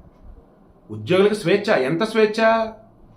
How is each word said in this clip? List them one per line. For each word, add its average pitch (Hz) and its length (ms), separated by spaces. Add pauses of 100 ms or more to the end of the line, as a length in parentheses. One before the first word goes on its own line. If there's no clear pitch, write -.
(920)
ఉద్యోగులకు 180 440
స్వేచ్ఛ, 196 440
ఎంత 156 260
స్వేచ్ఛ, 220 680 (460)